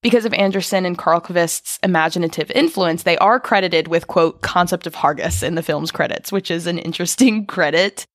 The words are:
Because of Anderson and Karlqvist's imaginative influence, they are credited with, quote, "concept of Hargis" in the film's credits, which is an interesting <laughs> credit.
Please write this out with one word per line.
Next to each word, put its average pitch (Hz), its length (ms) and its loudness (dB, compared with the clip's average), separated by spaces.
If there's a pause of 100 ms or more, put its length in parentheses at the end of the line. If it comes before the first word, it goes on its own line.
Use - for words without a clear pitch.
Because 233 220 4
of 202 80 -2
Anderson 190 520 0
and 175 100 -2
Karlqvist's 170 840 -2
imaginative 165 680 0
influence, 196 500 0
they 170 160 2
are 226 220 4
credited 175 480 0
with, 165 180 0
quote, 165 380 2
"concept 175 420 0
of 165 80 -8
Hargis" - 480 -2
in 160 140 -4
the 143 80 -4
film's 151 280 -4
credits, - 400 -4
which 196 200 -4
is 170 160 -4
an 175 100 -2
interesting 208 680 0
<laughs> - 20 -16
credit. 170 680 0